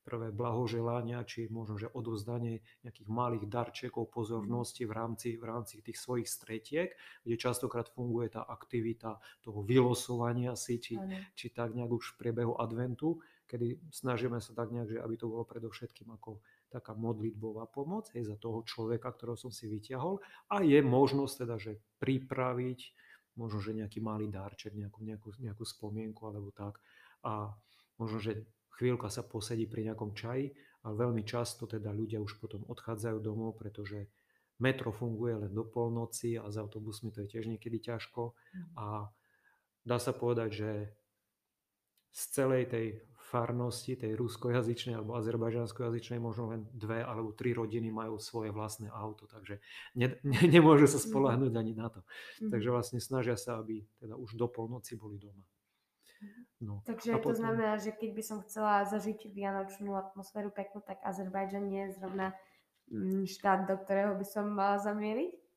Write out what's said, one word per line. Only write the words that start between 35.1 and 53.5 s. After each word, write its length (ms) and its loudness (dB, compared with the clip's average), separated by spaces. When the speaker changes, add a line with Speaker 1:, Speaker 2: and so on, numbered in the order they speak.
Speaker 1:
len 160 -4
do 140 -2
polnoci 720 -2
a 100 -8
s 80 -6
autobusmi 540 -8
to 160 -8
je 80 -14
tiež 160 -4
niekedy 320 -4
ťažko. 480 -6
Speaker 2:
Mhm. 240 -12
Speaker 1:
A 80 -4
dá 140 2
sa 160 0
povedať, 400 2
že 160 -2
z 120 -10
celej 320 6
tej 200 0
farnosti, 640 0
tej 240 -2
ruskojazyčnej 800 0
alebo 160 -4
azerbajdžanskojazyčnej, 1040 -2
možno 320 -4
len 240 -6
dve 320 -2
alebo 240 -4
tri 240 0
rodiny 400 0
majú 240 -4
svoje 320 -4
vlastné 400 -6
auto, 400 -8
takže 320 -12
ne-, 300 2
<laughs> 20 0
ne-, 240 8
nemôžu 400 12
sa 80 4
Speaker 2:
Mhm. 80 0
Speaker 1:
spoľahnúť 480 6
ani 240 2
na 160 -4
to. 80 -18
Speaker 2:
Mhm. 100 -2
Speaker 1:
Takže 240 2
vlastne 240 0
snažia 400 0
sa, 240 -4